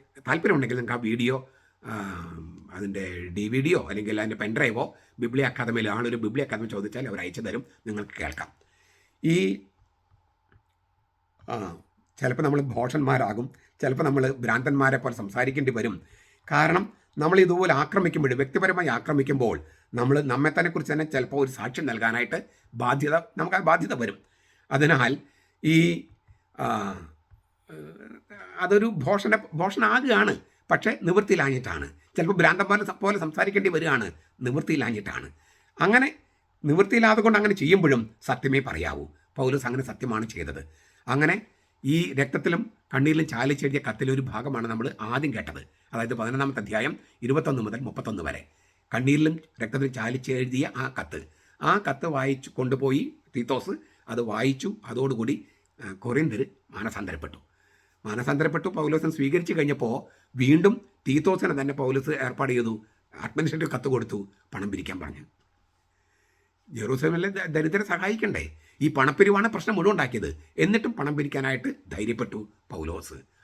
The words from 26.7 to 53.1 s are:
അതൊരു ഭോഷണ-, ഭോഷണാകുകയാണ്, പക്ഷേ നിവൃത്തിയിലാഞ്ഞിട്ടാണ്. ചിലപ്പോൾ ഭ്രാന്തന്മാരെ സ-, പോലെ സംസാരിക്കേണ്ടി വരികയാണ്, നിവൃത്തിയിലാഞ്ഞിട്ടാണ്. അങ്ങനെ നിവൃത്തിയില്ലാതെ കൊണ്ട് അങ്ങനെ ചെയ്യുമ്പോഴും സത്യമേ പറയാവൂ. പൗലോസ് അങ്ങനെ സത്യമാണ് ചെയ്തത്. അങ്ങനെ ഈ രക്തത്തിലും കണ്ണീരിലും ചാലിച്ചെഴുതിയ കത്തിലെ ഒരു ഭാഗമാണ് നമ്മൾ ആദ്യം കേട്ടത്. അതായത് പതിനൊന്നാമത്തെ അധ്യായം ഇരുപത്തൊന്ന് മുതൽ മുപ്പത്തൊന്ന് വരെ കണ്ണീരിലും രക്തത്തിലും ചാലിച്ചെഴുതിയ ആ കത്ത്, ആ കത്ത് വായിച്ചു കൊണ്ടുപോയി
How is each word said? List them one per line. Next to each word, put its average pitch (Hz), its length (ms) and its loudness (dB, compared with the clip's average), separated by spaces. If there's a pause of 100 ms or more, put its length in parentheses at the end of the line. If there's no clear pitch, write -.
അതൊരു 202 240 6 (160)
ഭോഷണ-, 202 440 2 (120)
ഭോഷണാകുകയാണ്, 214 760 2 (360)
പക്ഷേ 214 220 2 (160)
നിവൃത്തിയിലാഞ്ഞിട്ടാണ്. 139 800 2 (280)
ചിലപ്പോൾ 180 240 0
ഭ്രാന്തന്മാരെ 196 500 4
സ-, 196 120 -10
പോലെ 202 240 2
സംസാരിക്കേണ്ടി 190 500 0
വരികയാണ്, 143 320 0 (380)
നിവൃത്തിയിലാഞ്ഞിട്ടാണ്. 120 840 -2 (500)
അങ്ങനെ 240 320 4 (540)
നിവൃത്തിയില്ലാതെ 202 600 6
കൊണ്ട് 220 160 6
അങ്ങനെ 208 220 4
ചെയ്യുമ്പോഴും 147 400 6 (260)
സത്യമേ 135 400 2
പറയാവൂ. 78 360 -6 (320)
പൗലോസ് 135 320 0
അങ്ങനെ 127 220 -2
സത്യമാണ് 113 440 -4
ചെയ്തത്. 71 280 -8 (460)
അങ്ങനെ 151 280 2 (480)
ഈ 143 140 4 (220)
രക്തത്തിലും 147 420 0 (320)
കണ്ണീരിലും 151 400 4
ചാലിച്ചെഴുതിയ 139 540 0
കത്തിലെ 131 280 -2
ഒരു 135 140 -2
ഭാഗമാണ് 117 420 -6
നമ്മൾ 113 140 -4 (160)
ആദ്യം 127 320 -2
കേട്ടത്. 78 280 -10 (300)
അതായത് 117 280 -4
പതിനൊന്നാമത്തെ 131 440 -2
അധ്യായം 110 300 -4 (320)
ഇരുപത്തൊന്ന് 139 420 0
മുതൽ 110 200 -8
മുപ്പത്തൊന്ന് 98 400 -8
വരെ 65 140 -8 (500)
കണ്ണീരിലും 147 440 2 (260)
രക്തത്തിലും 131 320 -2
ചാലിച്ചെഴുതിയ 127 720 -2 (120)
ആ 127 80 -4 (120)
കത്ത്, - 220 -8 (420)
ആ 147 100 2 (140)
കത്ത് 139 300 -2
വായിച്ചു 135 420 -2
കൊണ്ടുപോയി 131 460 2 (320)